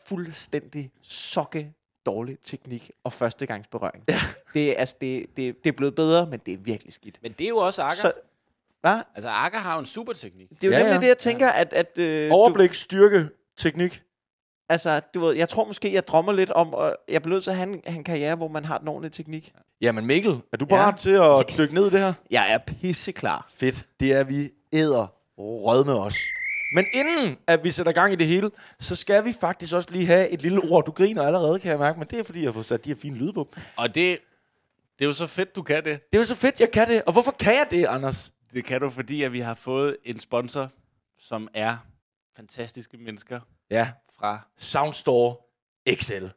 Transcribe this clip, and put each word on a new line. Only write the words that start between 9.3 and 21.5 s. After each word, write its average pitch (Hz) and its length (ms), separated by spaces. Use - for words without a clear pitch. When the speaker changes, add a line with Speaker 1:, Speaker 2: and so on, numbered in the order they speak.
Speaker 3:
har 180 140
jo 160 60
en 135 60
super 233 280
teknik. 92 360
Speaker 1:
Det - 140
er 190 40
jo 196 60
Speaker 2:
Ja, 233 60
Speaker 1:
nemlig 214 160
Speaker 2:
ja. 180 60
Speaker 1:
det, 247 60
jeg 247 100
tænker, 247 320
at... - 240
at, 170 240
øh, 156 320
du 156 60
Speaker 2:
Overblik, 196 380
styrke, 190 560
teknik. 170 460
Speaker 1:
Altså, 160 320
du 180 60
ved, 165 160
jeg 165 140
tror 220 160
måske, 208 280
jeg 190 140
drømmer 175 260
lidt 190 160
om, 165 240
og 151 240
jeg 156 140
bliver 165 140
nødt 185 80
til 190 80
at 190 60
have 185 160
en, 170 120
have 170 120
en 151 60
karriere, 156 320
hvor 165 120
man 156 180
har 156 120
den 151 100
ordentlige 151 240
teknik. 156 420
Speaker 2:
Jamen 113 240
Mikkel, 151 360
er 120 40
du 135 120
Speaker 1:
Ja. 190 60
Speaker 2:
parat 196 240
til 190 120
at 151 460